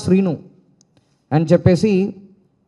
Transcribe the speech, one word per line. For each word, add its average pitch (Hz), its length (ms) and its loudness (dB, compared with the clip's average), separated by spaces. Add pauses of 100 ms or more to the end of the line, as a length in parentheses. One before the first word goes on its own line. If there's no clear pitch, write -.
శ్రీను 185 340 -2 (960)
అని 160 120 0
చెప్పేసి 180 460 2 (760)